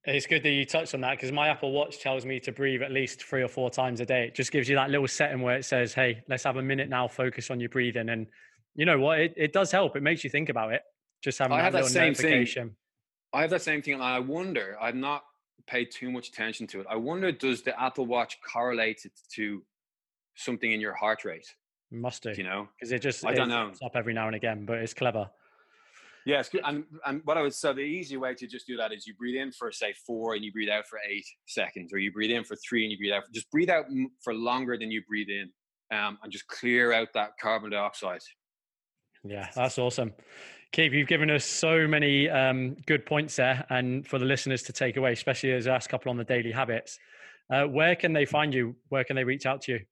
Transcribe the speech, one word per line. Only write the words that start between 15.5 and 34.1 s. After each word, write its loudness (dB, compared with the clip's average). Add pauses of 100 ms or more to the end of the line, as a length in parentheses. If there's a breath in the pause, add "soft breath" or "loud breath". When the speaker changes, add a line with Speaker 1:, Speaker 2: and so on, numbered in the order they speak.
Speaker 2:
paid -2
too -8
much -8
attention -6
to -8
it. -10
I -2
wonder, -2
does -2
the -4
Apple -2
Watch -2
correlate -2
it -18 (220)
to -4 (720)
something -4
in 0
your -4
heart -2
rate? -10 (440)
Speaker 1:
Must -8
do. -6
Speaker 2:
You -6
know? -6 (120)
Speaker 1:
'Cause -4
it 0
just, -2
Speaker 2:
I 2
don't 2
Speaker 1:
it 0
Speaker 2:
know. 0
Speaker 1:
pops -12
up -6
every -2
now -2
and -4
again, -4
but -2
it's -6
clever. 0 (960 soft breath)
Speaker 2:
Yeah, 2
it's -6
good. -2
And, -4 (220)
and -4
what 2
I 2
would, 0
so 0
the -4
easy -6
way -4
to -12
just -14
do -8
that -2
is -12
you -16
breathe -4
in -6
for, -8
say, -4 (120)
four -4
and -4
you -10
breathe -2
out 0
for -12
eight -6 (220)
seconds, -4
or -2
you 0
breathe 0
in 0
for -10
three 0
and -2
you -8
breathe 0
out. 0 (100)
Just -10
breathe 2
out 2
m-, -2 (120)